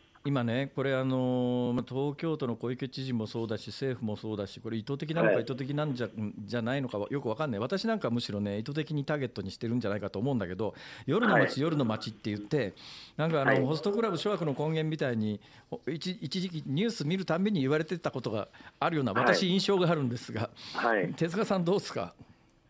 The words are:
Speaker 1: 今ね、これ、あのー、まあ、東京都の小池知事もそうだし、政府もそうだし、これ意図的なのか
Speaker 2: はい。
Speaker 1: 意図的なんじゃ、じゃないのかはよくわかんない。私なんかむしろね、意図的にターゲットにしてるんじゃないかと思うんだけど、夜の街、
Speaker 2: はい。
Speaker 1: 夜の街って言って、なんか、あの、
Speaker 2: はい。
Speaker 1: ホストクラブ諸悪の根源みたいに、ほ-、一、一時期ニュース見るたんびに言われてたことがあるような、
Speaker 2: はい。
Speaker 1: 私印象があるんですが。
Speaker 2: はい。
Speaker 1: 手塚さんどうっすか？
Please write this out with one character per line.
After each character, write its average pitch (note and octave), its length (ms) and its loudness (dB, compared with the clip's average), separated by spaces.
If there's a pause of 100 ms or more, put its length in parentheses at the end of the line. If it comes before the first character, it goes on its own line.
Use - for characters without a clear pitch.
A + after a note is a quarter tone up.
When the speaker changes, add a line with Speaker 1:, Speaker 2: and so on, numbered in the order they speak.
(260)
Speaker 1:
今 C#3 180 2
ね、 B2 320 0
こ C3+ 80 0
れ、 C3+ 100 2
あ C3 120 2
の B2 680 2
ー、 - 20 2
ま B2+ 100 0
あ、 - 40 -14
東 C#3 300 -2
京 D#3+ 180 -2
都 C3+ 120 -2
の A2+ 100 -2
小 A#2+ 160 -4
池 B2+ 160 -6
知 C3 160 -6
事 C3 80 -2
も A2 140 0
そ A2+ 180 -4
う - 20 -2
だ G#2+ 100 -2
し、 - 100 -14
政 B2+ 300 -4
府 A#2 80 -6
も G#2 120 -2
そ A2 160 -6
う G#2 40 -2
だ G2+ 80 -2
し、 - 140 -10
こ A2+ 100 -10
れ A2+ 80 -2
意 G#2+ 60 -4
図 C#3 140 -4
的 D#3 160 -6
な E3 80 2
の - 80 6
か G2 60 4
Speaker 2:
は - 40 2
い。 A2+ 40 0
Speaker 1:
意 - 20 -12
図 C3+ 100 -4
的 C3+ 180 -4
な D3 120 0
ん D3 80 -2
じ A#2+ 100 -2
ゃ、 G2+ 60 -2 (300)
じ A2 180 -6
ゃ A#2 40 -2
な A#2+ 140 0
い C#3+ 60 0
の B2+ 80 -4
か G#2 100 -4
は G2+ 100 -2
よ C#3 120 -2
く B2 80 -2
わ A2 80 0
か D#3 100 -2
ん C3+ 40 -2
な G2+ 60 0
い。 - 40 -2
私 F#3 260 -2
な A3 80 2
ん G3 40 -4
か B2+ 100 -2
む A#2 100 2
し - 100 -4
ろ G2+ 120 -2
ね、 G2+ 160 0
意 A#2 60 -4
図 C#3+ 100 -6
的 D#3 200 -4
に C#3+ 120 -2
タ D#3 80 -2
ー D3 60 0
ゲ C3 80 0
ッ - 20 -14
ト - 120 -8
に F#2+ 100 -6
し - 60 -12
て A#2+ 100 -4
る A#2 80 0
ん B2+ 40 2
じ A2 80 -2
ゃ - 20 0
な G2+ 60 0
い G2+ 60 -4
か G2 80 -4
と G2 100 -4
思 C3+ 120 0
う C3 40 2
ん - 20 2
だ F#2+ 100 0
け F2+ 80 -6
ど、 G2+ 180 -2 (320)
夜 A3 220 4
の F#3 100 6
街、 - 160 4
Speaker 2:
は - 60 -4
い。 - 20 0
Speaker 1:
夜 D#3 160 2
の C3+ 80 4
街 A2 240 -2
っ G#2+ 40 -8
て - 160 -6
言 G#2 60 0
っ G#2 40 -4
て、 G#2 340 0 (420)
な D3+ 120 0
ん E3 40 0
か、 D3 100 2
あ C3+ 40 2
の、 C#3 60 6
Speaker 2:
は C3 60 6
い。 C3 40 4
Speaker 1:
ホ C#3 140 2
ス D3+ 60 -4
ト G3+ 120 2
ク A#3 80 2
ラ A3 100 2
ブ E3 60 0
諸 G#3 160 0
悪 E3+ 80 -2
の E3 60 0
根 C#3+ 240 0
源 D#3 180 0
み D#3 80 -2
た C3+ 140 0
い A#2 60 0
に、 G#2+ 220 0 (300)
ほ-、 - 180 -8
一、 E3 320 -4
一 F3 220 -4
時 F#3 80 -2
期 D#3 160 -6
ニ C#3+ 180 2
ュ A#3+ 40 4
ー - 20 0
ス C#3+ 180 -2
見 F3 80 2
る F#3+ 80 0
た E3 160 2
ん F#3+ 40 2
び G#3+ 80 2
に F3 100 2
言 C3 80 2
わ D3+ 80 4
れ D#3+ 80 0
て F3+ 120 -4
た D3+ 140 -4
こ C3 80 -4
と A#2 100 -2
が G#2 200 -2 (300)
あ D3 100 2
る E3 80 2
よ C#3 60 2
う - 20 2
な、 G2+ 80 2
Speaker 2:
は A2+ 80 4
い。 - 20 4
Speaker 1:
私 A#2+ 260 6
印 F#3+ 100 4
象 G3 180 4
が F3 120 4
あ E3+ 60 4
る D3 80 2
ん B2 60 2
で A#2+ 80 -2
す - 160 -10
が。 A2 160 -2 (240)
Speaker 2:
は A2+ 260 4
い。 F#2+ 140 2
Speaker 1:
手 E3 160 0
塚 G3 160 0
さ G3 120 2
ん F3+ 60 2
ど F3 100 4
う - 40 4
っ - 20 0
す - 140 -6
か？ G#2 200 -4 (560)